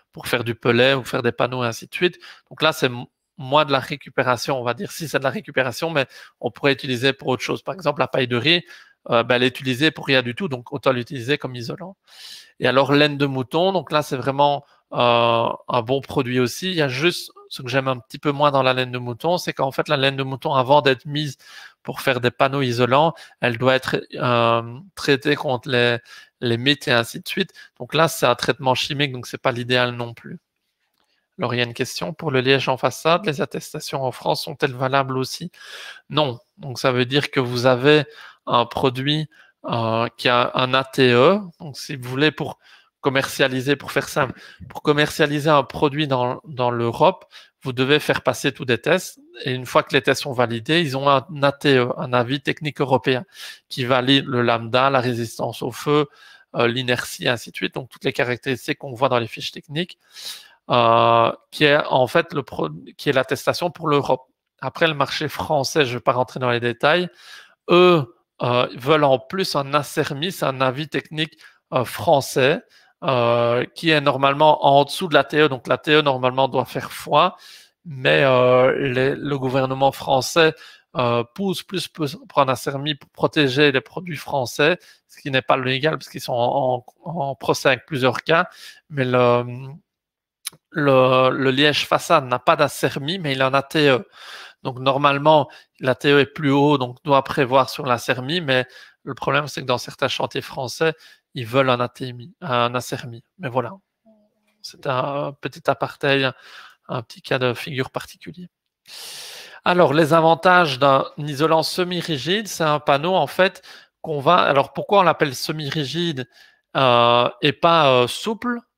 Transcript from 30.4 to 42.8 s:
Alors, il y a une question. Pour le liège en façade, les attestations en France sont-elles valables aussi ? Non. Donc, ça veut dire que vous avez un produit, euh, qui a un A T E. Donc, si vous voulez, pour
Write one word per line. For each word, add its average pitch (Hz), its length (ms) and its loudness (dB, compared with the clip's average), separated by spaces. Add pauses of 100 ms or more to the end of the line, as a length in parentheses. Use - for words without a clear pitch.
Alors, 120 160 -4
il 120 40 -4
y - 20 2
a 120 40 0
une 120 80 -6
question. - 400 -6
Pour 156 200 0
le 131 80 2
liège 135 280 2
en 131 80 0
façade, 160 480 0
les 147 160 -2
attestations 151 600 -8
en 131 80 -2
France - 320 -4
sont-elles 143 320 -4
valables 131 420 0
aussi ? 131 360 -8 (580)
Non. 139 300 -2 (160)
Donc, 127 240 -12
ça 135 100 2
veut 123 140 2
dire 139 260 -2
que - 80 -4
vous 123 280 0
avez 135 400 4 (400)
un 120 200 2
produit, 143 640 -2 (380)
euh, 117 500 -2
qui - 120 0
a 123 260 2
un 127 200 0
A 135 80 2
T 127 300 2
E. 151 260 6 (220)
Donc, 151 160 -14
si - 180 -12
vous 123 160 -10
voulez, 143 220 2
pour - 260 -8 (420)